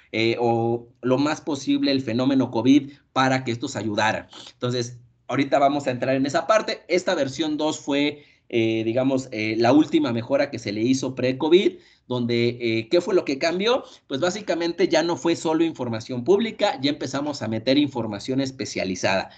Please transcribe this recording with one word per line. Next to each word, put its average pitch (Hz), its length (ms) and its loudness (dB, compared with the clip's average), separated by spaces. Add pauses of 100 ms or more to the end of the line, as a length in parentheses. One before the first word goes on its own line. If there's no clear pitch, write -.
(120)
eh, 113 280 2
o 117 500 0 (120)
lo 127 160 2
más 151 220 0
posible 139 520 -2
el 135 100 0
fenómeno 127 500 0
covid 135 400 4 (220)
para 131 320 2
que 120 60 -2
estos 120 260 -6
ayudaran. 107 500 -2 (240)
Entonces, 123 480 -4 (280)
ahorita 135 300 2
vamos 143 300 2
a 131 40 0
entrar 127 240 0
en 135 100 0
esa 165 200 -2
parte. 165 440 2
Esta 180 260 0
versión 151 420 -2
dos 151 220 -2
fue, 143 460 -2 (240)
eh, 113 340 0
digamos, 127 480 0
eh, 110 260 -4
la 117 140 4
última 151 400 4
mejora 135 400 -2
que - 80 -8
se 101 140 -6
le 107 80 -4
hizo 131 340 0
pre-covid, 156 640 2 (300)
donde, 120 520 0
eh, 113 320 -2
¿qué 175 80 4
fue 175 160 0
lo 170 100 2
que 135 140 -2
cambió? 185 440 0 (240)
Pues 135 120 -6
básicamente 175 680 -2
ya 156 120 4
no 170 140 0
fue 165 200 0
solo 160 280 0
información 123 640 -6
pública, 208 560 2
ya 139 100 0
empezamos 147 500 -6
a 110 60 -6
meter 113 300 0
información 127 640 -2
especializada. 95 960 -2